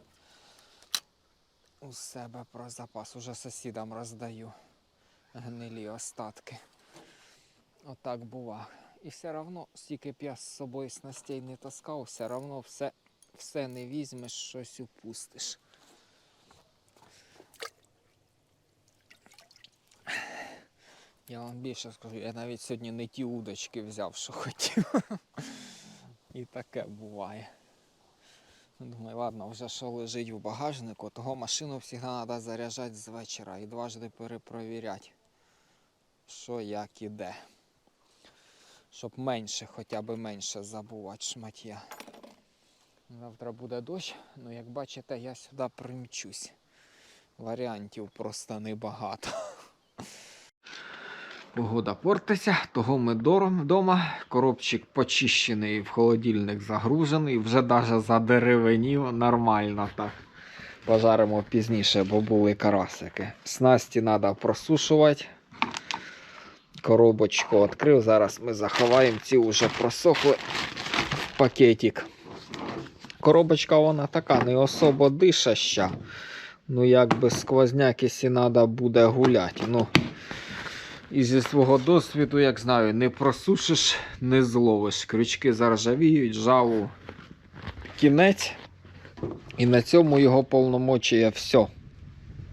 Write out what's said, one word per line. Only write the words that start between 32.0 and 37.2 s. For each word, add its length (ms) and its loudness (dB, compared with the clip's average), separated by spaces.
заряджати 540 -14
з 140 -20
вечора 500 -18
і 80 -18
дважди 440 -16
перепровіряти, 1000 -16
що 340 -16
як 420 -14
і 60 -14
де. 280 -16